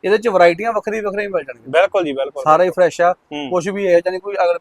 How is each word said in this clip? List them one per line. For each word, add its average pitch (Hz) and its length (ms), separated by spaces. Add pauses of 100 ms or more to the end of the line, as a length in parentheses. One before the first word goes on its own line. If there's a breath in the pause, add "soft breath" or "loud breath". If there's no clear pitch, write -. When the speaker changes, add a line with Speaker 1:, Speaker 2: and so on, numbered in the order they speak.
Speaker 1:
ਇਹਦੇ 202 140
'ਚ 220 100
ਵਰਾਇਟੀਆਂ 185 440
ਵੱਖਰੀ 214 280
ਵੱਖਰੀਆਂ 202 300
ਮਿਲ 165 140
ਜਾਣਗੀਆਂ। 120 240
Speaker 2:
ਬਿਲਕੁਲ 180 360
ਜੀ, 147 80
ਬਿਲਕੁਲ। 135 320
Speaker 1:
ਸਾਰਾ 156 200
ਹੀ 180 60
ਫਰੈਸ਼ 165 300
ਆ, 175 120
Speaker 2:
ਹੂੰ। 147 380
Speaker 1:
ਕੁਛ 180 180
ਵੀ 202 160
ਇਹੋ 175 140
ਜਿਹਾ 180 120
ਨਹੀਂ, 185 100
ਕੋਈ 202 140
ਅਗਰ 175 260